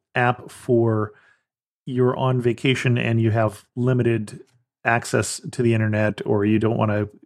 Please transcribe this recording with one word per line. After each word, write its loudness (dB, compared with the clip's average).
app 0
for 0
you're 0
on 0
vacation 0
and 0
you 4
have -2
limited -2
access -2
to -6
the 2
internet, 0
or 2
you 2
don't 0
wanna 0